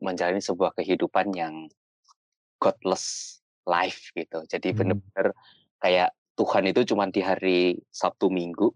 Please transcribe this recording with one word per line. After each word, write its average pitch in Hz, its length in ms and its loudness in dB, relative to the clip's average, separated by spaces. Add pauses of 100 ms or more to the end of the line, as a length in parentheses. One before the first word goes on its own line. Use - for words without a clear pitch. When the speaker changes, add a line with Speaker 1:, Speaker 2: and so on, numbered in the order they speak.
Speaker 1:
menjalani 90 400 -2
sebuah 90 320 -2
kehidupan 92 560 0
yang 80 360 -8 (920)
godless - 800 -2 (240)
life 87 480 -2
gitu. 80 320 -8
Jadi 90 240 -4
Speaker 2:
Hmm. 104 80 -2
Speaker 1:
bener-bener 98 560 0 (480)
kayak 90 320 4 (240)
Tuhan 98 320 2
itu 110 240 2
cuman 98 160 0
di 98 160 0
hari 90 500 2 (140)
Sabtu - 400 0
Minggu 87 460 0